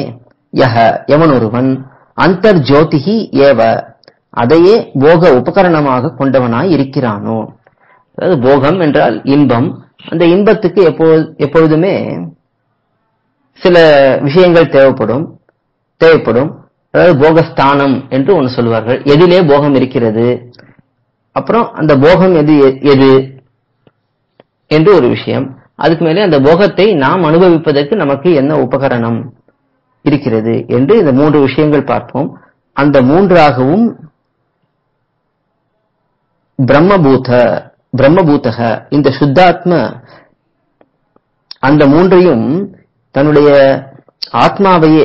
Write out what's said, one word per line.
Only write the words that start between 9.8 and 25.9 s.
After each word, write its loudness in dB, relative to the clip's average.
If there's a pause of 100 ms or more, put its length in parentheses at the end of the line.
அந்த -4
இன்பத்துக்கு 0
எப்பொ-, 0 (100)
எப்பொழுதுமே 0 (1700)
சில 0 (460)
விஷயங்கள் 2
தேவைப்படும், 0 (760)
தேவைப்படும். 2 (440)
அதாவது 2
போகஸ்தானம் 0 (140)
என்று -2
ஒண்ணு -2
சொல்வார்கள். -4
எதிலே 4
போகம் 2
இருக்கிறது, -2 (1080)
அப்புறம் -2
அந்த -2
போகம் 2
எது, 2 (280)
எது 4 (1600)
என்று 2
ஒரு 4
விஷயம், -6 (280)
அதுக்கு -2